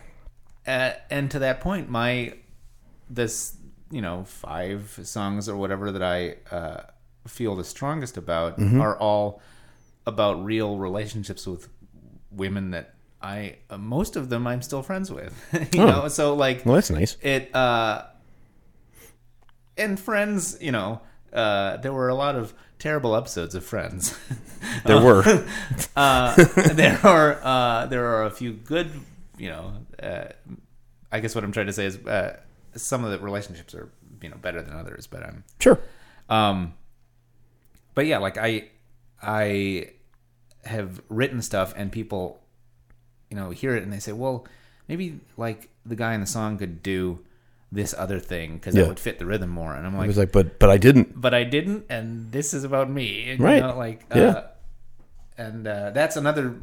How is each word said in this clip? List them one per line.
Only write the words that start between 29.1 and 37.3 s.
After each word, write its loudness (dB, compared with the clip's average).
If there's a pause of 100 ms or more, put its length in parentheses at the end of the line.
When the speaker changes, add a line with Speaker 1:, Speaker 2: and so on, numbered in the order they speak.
Speaker 1:
you -10
know, -10 (280)
uh, -8 (840)
I -4
guess -4
what -2
I'm -4
trying -2
to -6
say -2
is, -6 (100)
uh, -4 (360)
some -4
of -4
the -4
relationships -10
are, -16 (320)
you -14
know, -18
better -8
than -14
others, -14
but -16
I'm -16 (160)
Speaker 2:
Sure. 8 (500)
Speaker 1:
um, 0 (1200)